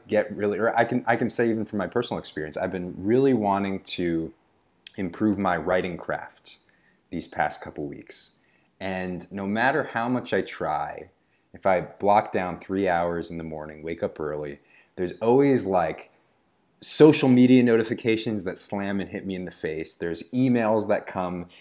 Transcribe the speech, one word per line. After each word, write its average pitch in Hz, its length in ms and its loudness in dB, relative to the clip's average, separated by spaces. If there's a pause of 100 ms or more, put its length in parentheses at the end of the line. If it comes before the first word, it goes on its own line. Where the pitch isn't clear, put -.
get 104 280 0
really, 101 220 -2
or 110 180 0
I 117 100 4
can, 123 200 -2
I 117 100 2
can 117 140 -2
say 117 200 0
even 110 160 -2
from 107 120 -8
my 92 100 -2
personal 110 320 -4
experience, 78 380 -8
I've 90 140 -4
been 90 260 -8
really 127 380 2
wanting 98 480 -2
to 82 500 -4 (640)
improve 98 400 0
my 92 180 0
writing 87 420 0
craft - 600 -10 (520)
these 82 160 -8
past - 360 -4
couple - 260 -10
weeks. - 480 -14 (460)
And 92 500 -6
no 98 160 -6
matter 127 360 2
how 117 260 -4
much 120 240 -2
I 95 80 2
try, 76 680 -6 (440)
if - 120 -14
I 92 140 4
block 101 540 0
down 90 260 -4
three 95 300 -2
hours 85 420 -2
in 82 60 -10
the 82 80 -8
morning, 78 360 -12
wake 82 220 -6
up 95 160 -6
early, 73 400 -6 (380)
there's 90 220 -4
always, 127 460 4
like, 85 460 -2 (680)
social 147 480 6
media 123 340 8
notifications 113 800 2
that 87 160 2
slam 101 400 -4
and 87 100 -6
hit 92 160 -10
me 95 100 -4
in 90 100 -6
the 87 60 -8
face. 80 420 -6
There's 85 380 -6
emails 117 580 4
that - 180 0
come 90 400 -6 (140)